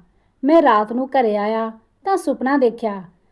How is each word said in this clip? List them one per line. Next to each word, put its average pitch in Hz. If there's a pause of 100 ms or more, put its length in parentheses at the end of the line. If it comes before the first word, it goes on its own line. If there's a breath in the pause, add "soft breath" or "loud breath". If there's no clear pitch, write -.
(440)
ਮੈਂ 320
ਰਾਤ 220
ਨੂੰ 254
ਘਰੇ 233
ਆਇਆ 220 (320)
ਤਾਂ 392
ਸੁਪਨਾ 277
ਦੇਖਿਆ, 220 (280)